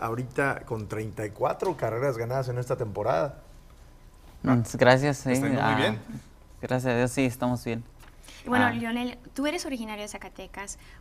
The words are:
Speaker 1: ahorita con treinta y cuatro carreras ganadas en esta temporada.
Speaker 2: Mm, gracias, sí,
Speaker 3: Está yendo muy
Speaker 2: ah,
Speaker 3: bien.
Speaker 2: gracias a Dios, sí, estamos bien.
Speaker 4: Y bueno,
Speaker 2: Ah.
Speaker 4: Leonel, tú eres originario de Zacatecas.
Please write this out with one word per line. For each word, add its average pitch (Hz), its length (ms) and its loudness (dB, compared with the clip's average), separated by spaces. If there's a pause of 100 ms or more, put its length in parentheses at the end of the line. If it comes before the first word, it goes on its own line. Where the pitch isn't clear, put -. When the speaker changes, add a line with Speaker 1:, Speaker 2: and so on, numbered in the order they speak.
Speaker 1:
ahorita 123 640 0
con 110 220 -6
treinta 107 400 -6
y 101 40 -8
cuatro - 460 0
carreras 120 420 0
ganadas 123 300 -2
en 123 100 -4
esta 123 180 -2
temporada. 123 680 0 (1040)
Speaker 2:
Mm, 123 160 6 (140)
gracias, 131 440 6
sí, 127 140 -2
Speaker 3:
Está 135 160 2
yendo 120 140 2
muy 110 100 4
Speaker 2:
ah, 110 40 2
Speaker 3:
bien. 107 220 2 (600)
Speaker 2:
gracias 127 320 0
a 117 40 2
Dios, 123 160 4
sí, 135 120 2
estamos 123 400 0
bien. 117 200 -4 (600)
Speaker 4:
Y - 40 -8
bueno, 247 180 4
Speaker 2:
Ah. 240 60 2
Speaker 4:
Leonel, 233 460 -4 (160)
tú 277 120 -2
eres 349 200 -2
originario 220 360 -6
de 208 60 -8
Zacatecas. 196 720 -12 (200)